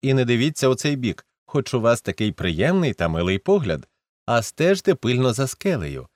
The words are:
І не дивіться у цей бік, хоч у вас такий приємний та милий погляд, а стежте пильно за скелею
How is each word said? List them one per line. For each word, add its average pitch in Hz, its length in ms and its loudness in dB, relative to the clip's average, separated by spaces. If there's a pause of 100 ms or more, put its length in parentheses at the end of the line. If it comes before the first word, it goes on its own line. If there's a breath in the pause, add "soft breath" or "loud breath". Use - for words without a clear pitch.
І 135 120 2
не 131 100 2
дивіться 123 440 0
у 131 60 4
цей 147 220 -2
бік, 120 300 -6 (200)
хоч - 280 -4
у 120 60 0
вас 117 220 2
такий - 300 -4
приємний 120 600 0
та 85 140 -2
милий 87 300 0
погляд, 120 500 0 (380)
а 117 160 2
стежте 185 520 0
пильно 123 380 0
за 135 140 -2
скелею 110 680 -6